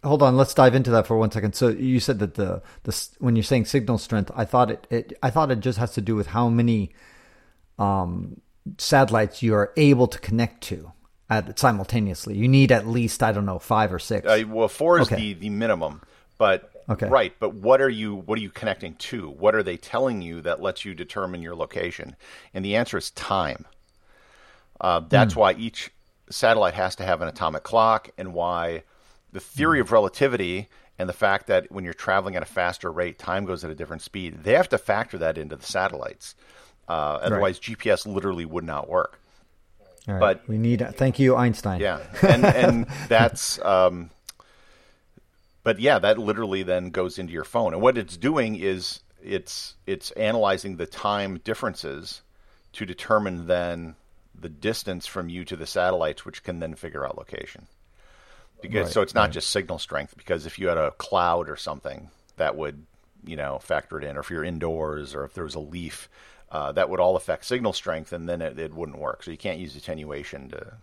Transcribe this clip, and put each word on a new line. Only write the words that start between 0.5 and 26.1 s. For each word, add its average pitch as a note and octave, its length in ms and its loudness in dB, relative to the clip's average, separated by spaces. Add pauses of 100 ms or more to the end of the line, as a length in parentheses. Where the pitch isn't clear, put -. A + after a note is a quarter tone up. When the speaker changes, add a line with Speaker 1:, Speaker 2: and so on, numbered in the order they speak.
Speaker 1:
dive B2+ 200 8
into B2+ 160 2
that A2+ 160 6
for A2+ 100 2
one A2 140 4
second. G#2+ 240 -2
So B2+ 140 4
you B2+ 320 2
said A#2 180 0
that F#2+ 160 -2
the, F#2+ 280 -2 (200)
the - 80 -8
s-, - 300 -8
when B2 160 2
you're A2 80 2
saying A#2+ 220 2
signal A#2+ 320 0
strength, G2+ 360 -2
I A#2 100 -2
thought B2 280 4
it, - 180 -10
it, A#2 220 -4 (100)
I C3 80 2
thought D3 220 2
it A2+ 80 0
just A#2 180 -2
has A#2 160 -2
to B2 60 -2
do G#2+ 160 0
with G2+ 100 0
how A#2+ 220 0
many, A#2 440 2 (880)
um, F#2 600 -2 (380)
satellites A2+ 640 2
you A2+ 120 4
are G#2 220 2
able C#3 320 8
to - 100 -8
connect A2+ 460 -2
to D#2+ 280 -10 (380)
at, G#2+ 280 -2
simultaneously. G#2 800 0
You A2 120 4
need C3+ 220 10
at A2 160 6
least, A#2 360 0
I A2 100 4
don't G2+ 140 0
know, F#2+ 120 -4
five G#2+ 340 2
or F#2 60 -4
six. - 300 -4
Speaker 2:
Uh, A2 200 6
well, A2 200 2
four E3+ 320 4
is C3+ 100 6
Speaker 1:
Okay. B2 60 0
Speaker 2:
the, G#2+ 180 -4
the F#2 160 -8
minimum, F#2+ 520 -2 (360)
but G2 320 2 (180)
Speaker 1:
Okay. G#2 200 -2
Speaker 2:
right. A2+ 320 4
But G#2 140 -2
what A2+ 260 4
are C3+ 80 4
you, G#2+ 260 -4
what G2+ 240 -4
are A2 40 -6
you G2 80 -10
connecting F#2+ 460 -6
to? G2 340 -10
What F#2 240 4
are G#2+ 80 2
they F2 160 -4
telling A#2+ 440 -4
you E2 200 -10
that E2+ 180 -4
lets F#2+ 240 -4
you F#2+ 100 -10
determine F2+ 480 -8
your E2 140 -10
location? E2+ 580 -8 (380)
And F#2+ 120 -6
the G2+ 120 0
answer A#2+ 220 0
is - 120 -8
time. F2 540 -4 (1160)
Uh, F2 280 2
that's G#2 260 4
Speaker 1:
Hmm. A2+ 60 2
Speaker 2:
why G2 140 8
each - 360 -10 (400)